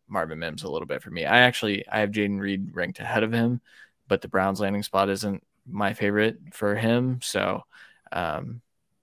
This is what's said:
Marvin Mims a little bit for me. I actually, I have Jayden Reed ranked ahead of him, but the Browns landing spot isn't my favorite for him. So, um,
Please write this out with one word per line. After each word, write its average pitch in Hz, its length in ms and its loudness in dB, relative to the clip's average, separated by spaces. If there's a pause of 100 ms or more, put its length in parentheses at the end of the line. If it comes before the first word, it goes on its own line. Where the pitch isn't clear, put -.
Marvin 80 300 -4
Mims 78 240 -8
a - 60 -6
little 76 180 -6
bit 69 140 -6
for - 100 -16
me. 85 120 -4
I 107 180 6
actually, 107 460 2
I 107 120 -2
have 104 120 2
Jayden 101 280 0
Reed 98 360 -4
ranked 90 240 -4
ahead 110 240 0
of 110 80 0
him, 117 300 2 (480)
but 98 120 2
the - 60 -14
Browns 95 320 0
landing 101 240 0
spot 98 260 2
isn't 98 320 -2 (240)
my 98 280 -2
favorite 104 460 2 (120)
for 104 240 -2
him. 123 460 2
So, 98 420 -2 (480)
um, 87 500 -4 (420)